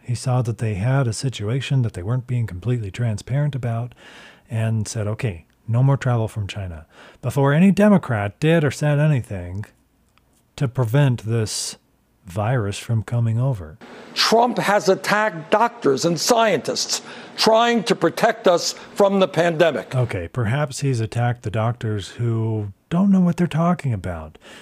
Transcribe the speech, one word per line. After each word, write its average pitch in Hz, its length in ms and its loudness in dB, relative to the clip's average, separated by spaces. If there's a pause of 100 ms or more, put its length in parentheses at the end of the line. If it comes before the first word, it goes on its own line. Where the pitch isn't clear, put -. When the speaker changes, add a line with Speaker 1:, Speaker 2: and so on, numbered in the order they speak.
Speaker 1:
He 123 120 -6
saw 127 280 0
that 113 160 -4
they 110 160 -2
had 131 320 0
a 110 60 -2
situation 127 720 -2
that 117 100 -2
they 90 100 -10
weren't 123 260 -4
being 120 180 -2
completely 104 440 -4
transparent 123 640 -4
about, 120 400 -6 (540)
and 113 400 -2
said, 107 180 -4
"Okay, 104 380 -4 (260)
no 120 120 2
more 135 160 4
travel 120 280 0
from 104 200 -6
China," 90 400 -10 (340)
before 139 320 2
any 180 180 6
Democrat 151 720 2
did 160 240 4
or 131 60 2
said 147 280 0
anything 104 680 -2 (880)
to 143 100 -2
prevent 127 580 2
this 110 520 -4 (480)
virus 104 540 -2
from 113 240 -2
coming 117 360 0
over. 98 400 -4 (360)
Speaker 2:
Trump 233 440 2
has 196 300 2
attacked 190 600 0
doctors 160 560 2
and 170 120 0
scientists 214 840 0 (340)
trying 226 480 4
to 185 100 0
protect 208 540 0
us 170 240 2 (220)
from 196 260 4
the 185 80 4
pandemic. 160 680 0
Speaker 1:
Okay, 110 320 -2
perhaps 127 540 -2
he's 135 200 0
attacked 120 420 -2
the 107 80 -6
doctors 110 640 -4
who 110 600 -4 (160)
don't 196 240 2
know 185 80 6
what 175 160 2
they're 175 100 2
talking 165 460 0
about. 87 460 -6 (240)